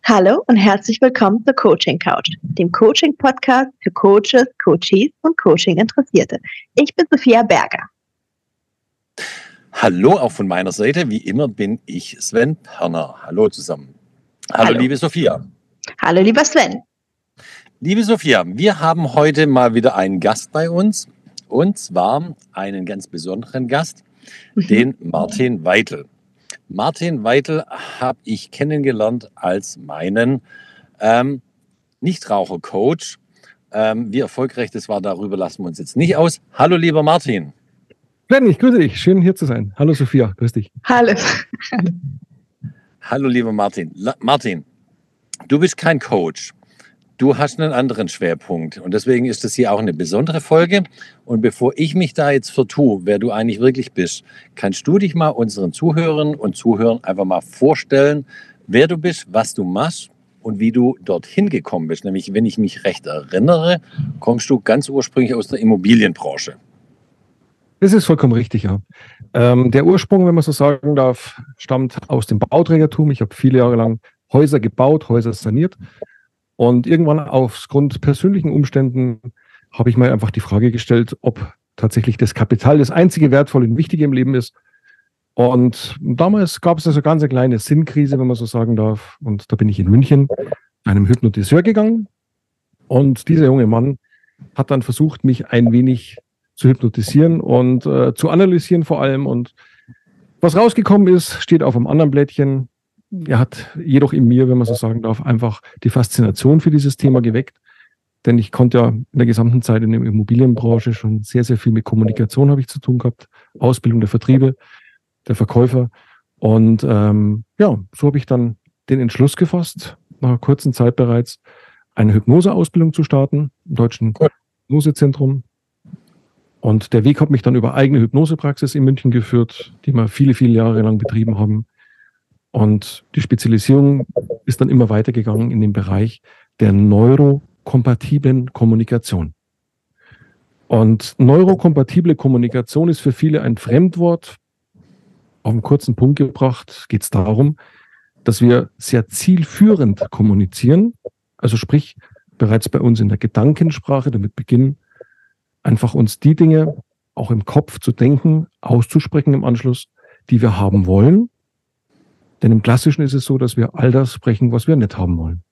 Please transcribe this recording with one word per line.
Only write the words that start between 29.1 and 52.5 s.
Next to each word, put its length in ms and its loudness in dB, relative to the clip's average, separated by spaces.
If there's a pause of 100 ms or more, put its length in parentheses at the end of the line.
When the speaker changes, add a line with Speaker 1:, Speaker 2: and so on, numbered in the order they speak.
Speaker 2:
als 420 -6
meinen, 640 -4 (600)
ähm, 420 0 (580)
Nichtraucher-Coach. 1160 -4 (540)
Ähm, 380 -4
wie 100 -4
erfolgreich 500 -6
das 180 -12
war, 140 -6
darüber 340 -8
lassen 280 -8
wir 40 -10
uns 100 -14
jetzt 200 -8
nicht 180 0
aus. 240 0 (140)
Hallo, 220 2
lieber 260 0
Martin. 500 -2 (800)
Speaker 3:
Sven, 160 4
ich 120 2
grüße 200 4
dich. 200 0
Schön, 220 2
hier 140 2
zu 100 -6
sein. 320 -6
Hallo, 160 2
Sophia. 420 0
Grüß 180 -4
dich. 180 -8 (140)
Speaker 1:
Hallo. 280 2 (1900)
Speaker 2:
Hallo, 260 -4
lieber 240 -2
Martin. 420 -4
La-, 260 -8
Martin, 440 -2 (840)
du 100 2
bist 180 0
kein 220 -2
Coach. 540 -6 (680)
Du 180 2
hast 240 -4
einen 120 -2
anderen 360 -4
Schwerpunkt 680 -8
und 160 -8
deswegen 320 0
ist 180 -6
das 100 -8
hier 160 0
auch 80 0
eine 160 -2
besondere 460 -4
Folge. 420 2 (420)
Und 160 -2
bevor 360 0
ich 180 -4
mich 200 -2
da 180 -2
jetzt 180 -4